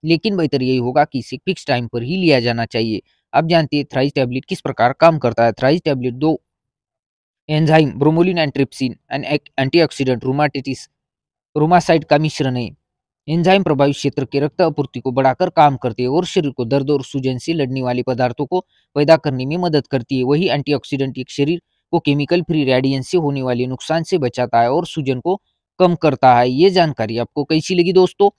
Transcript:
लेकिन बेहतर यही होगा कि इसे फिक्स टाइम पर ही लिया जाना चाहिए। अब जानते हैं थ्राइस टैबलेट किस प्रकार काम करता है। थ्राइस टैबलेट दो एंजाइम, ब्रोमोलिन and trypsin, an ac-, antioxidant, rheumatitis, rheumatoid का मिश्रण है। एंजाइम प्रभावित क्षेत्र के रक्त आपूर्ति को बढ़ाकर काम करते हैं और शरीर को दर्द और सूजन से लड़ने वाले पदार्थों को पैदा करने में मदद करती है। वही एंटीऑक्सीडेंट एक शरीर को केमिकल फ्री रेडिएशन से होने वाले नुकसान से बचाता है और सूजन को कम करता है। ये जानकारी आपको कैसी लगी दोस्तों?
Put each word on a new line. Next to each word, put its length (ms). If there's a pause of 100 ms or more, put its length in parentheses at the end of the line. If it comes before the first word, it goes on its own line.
लेकिन 320
बेहतर 260
यही 140
होगा 280
कि 140
इसे 180
फिक्स 280
टाइम 220
पर 160
ही 120
लिया 240
जाना 260
चाहिए। 360 (320)
अब 140
जानते 300
हैं 80
थ्राइस 280
टैबलेट 320
किस 160
प्रकार 380
काम 180
करता 280
है। 60
थ्राइस 340
टैबलेट 280
दो 280 (1080)
एंजाइम, 420
ब्रोमोलिन 540
and 120
trypsin, 360 (220)
an 80 (100)
ac-, 320
antioxidant, 580
rheumatitis, 560 (760)
rheumatoid 480
का 120
मिश्रण 380
है। 160 (580)
एंजाइम 340
प्रभावित 320
क्षेत्र 300
के 140
रक्त 220
आपूर्ति 380
को 120
बढ़ाकर 380
काम 280
करते 260
हैं 60
और 160
शरीर 260
को 140
दर्द 240
और 140
सूजन 340
से 160
लड़ने 280
वाले 220
पदार्थों 420
को 200 (300)
पैदा 200
करने 300
में 120
मदद 300
करती 300
है। 60
वही 240
एंटीऑक्सीडेंट 680
एक 120
शरीर 320 (300)
को 80
केमिकल 420
फ्री 220
रेडिएशन 380
से 160
होने 240
वाले 260
नुकसान 360
से 140
बचाता 440
है 100
और 140
सूजन 340
को 220 (380)
कम 160
करता 440
है। 100
ये 200
जानकारी 480
आपको 260
कैसी 320
लगी 180
दोस्तों? 460